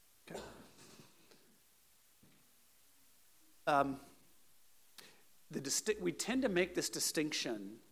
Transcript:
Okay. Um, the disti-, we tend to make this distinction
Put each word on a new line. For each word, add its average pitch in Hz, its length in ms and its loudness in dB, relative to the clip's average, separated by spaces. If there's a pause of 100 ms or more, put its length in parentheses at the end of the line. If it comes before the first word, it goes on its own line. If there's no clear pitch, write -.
(300)
Okay. - 100 -8 (3250)
Um, 139 300 6 (1500)
the 156 100 -6
disti-, 175 400 0
we 180 120 2
tend 254 300 0
to 269 60 4
make 180 260 4
this - 140 0
distinction 139 840 0 (200)